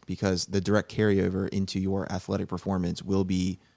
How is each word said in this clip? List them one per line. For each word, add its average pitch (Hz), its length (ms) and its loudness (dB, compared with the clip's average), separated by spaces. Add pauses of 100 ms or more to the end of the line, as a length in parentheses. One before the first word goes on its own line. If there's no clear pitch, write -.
because 92 400 0
the 98 140 0
direct 101 340 2
carryover 95 560 2
into 98 300 -2
your 95 320 -2
athletic 95 360 -4
performance 90 540 -2
will 98 220 2
be 92 340 0 (200)